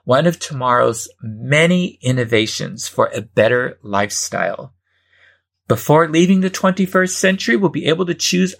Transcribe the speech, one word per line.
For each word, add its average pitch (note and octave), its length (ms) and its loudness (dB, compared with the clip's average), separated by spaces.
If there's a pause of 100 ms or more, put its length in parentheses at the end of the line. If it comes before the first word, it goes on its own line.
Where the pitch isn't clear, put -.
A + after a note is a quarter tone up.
one C3+ 200 2
of E3+ 140 0
tomorrow's B2 720 0 (120)
many D3 800 0
innovations A2+ 880 -2
for - 260 -2
a B2 80 -6
better B2 600 0
lifestyle. G2+ 920 -4 (920)
Before D3 400 2
leaving F3+ 340 4
the F#3+ 80 0
twenty-first F#3 680 0
century, G3 380 0
we'll G3+ 140 2
be D3+ 180 -6
able E3 180 0
to F3 80 -4
choose F3+ 460 -2